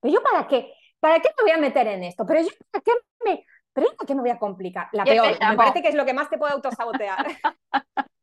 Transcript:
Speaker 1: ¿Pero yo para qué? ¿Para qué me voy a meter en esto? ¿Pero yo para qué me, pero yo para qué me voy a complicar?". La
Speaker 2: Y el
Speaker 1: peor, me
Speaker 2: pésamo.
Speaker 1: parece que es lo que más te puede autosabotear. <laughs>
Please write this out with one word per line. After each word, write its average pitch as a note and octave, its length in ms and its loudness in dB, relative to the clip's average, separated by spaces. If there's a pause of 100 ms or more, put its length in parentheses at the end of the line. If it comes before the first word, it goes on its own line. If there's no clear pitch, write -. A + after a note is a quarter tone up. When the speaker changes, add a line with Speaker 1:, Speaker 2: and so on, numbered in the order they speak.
Speaker 1:
¿Pero C#4+ 140 0
yo B4+ 80 4
para G4+ 260 0
qué? - 240 -2 (280)
¿Para D#4+ 200 4
qué C5 160 2
me B4+ 80 0
voy D#4+ 80 4
a E4 60 2
meter C4 300 2
en F#3 160 -6
esto? F3+ 220 -8
¿Pero D#4 160 2
yo F4 60 -2 (220)
para - 120 -6
qué A4+ 100 2 (320)
me, F#4+ 200 -2 (280)
pero - 160 0
yo - 80 -6
para - 100 -12
qué C#4 80 -4
me C4+ 80 -2
voy A#3+ 80 0
a A#3+ 80 -2
complicar?". F#3 540 -8
La G3+ 120 -2
Speaker 2:
Y - 60 2
el A3+ 100 6
Speaker 1:
peor, - 260 2
me G#3+ 100 2
Speaker 2:
pésamo. - 20 -2
Speaker 1:
parece C4+ 240 4
que - 60 2
es D4 60 0
lo C#4 120 0
que B3+ 80 -2
más D4 160 -4
te D4+ 80 -4
puede D4 160 -2
autosabotear. A#3 680 -6
<laughs> D4+ 340 -6 (640)